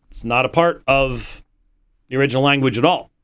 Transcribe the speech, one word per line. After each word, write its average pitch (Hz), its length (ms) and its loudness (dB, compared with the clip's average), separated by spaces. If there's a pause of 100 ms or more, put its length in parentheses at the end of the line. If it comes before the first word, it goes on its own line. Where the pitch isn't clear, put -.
(100)
It's - 140 -18
not 120 200 0
a 127 40 -2
part 165 380 0
of 131 560 -2 (640)
the 127 80 -6
original 131 260 0
language 135 360 2
at 120 60 -2
all. 160 260 0 (140)